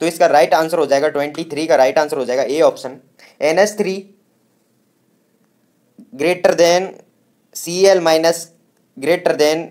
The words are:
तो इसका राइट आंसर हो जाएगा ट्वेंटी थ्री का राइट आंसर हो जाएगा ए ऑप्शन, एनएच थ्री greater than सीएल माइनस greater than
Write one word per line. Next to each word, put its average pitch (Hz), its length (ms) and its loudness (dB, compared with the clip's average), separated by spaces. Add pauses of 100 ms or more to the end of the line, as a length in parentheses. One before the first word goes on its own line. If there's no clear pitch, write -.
तो 160 40 -2
इसका 170 220 0
राइट 160 260 4
आंसर 165 260 0
हो 147 60 0
जाएगा 139 240 0
ट्वेंटी 147 360 -6
थ्री 156 220 -6
का 160 80 4
राइट 135 240 2
आंसर 151 180 -2
हो 127 80 -4
जाएगा 127 200 -2
ए 139 160 -4
ऑप्शन, 135 360 0 (440)
एनएच 180 360 0
थ्री 196 260 -6 (2250)
greater 180 380 0
than 175 320 2 (680)
सीएल 185 460 2
माइनस 165 460 0 (500)
greater 165 360 -2
than 156 380 -2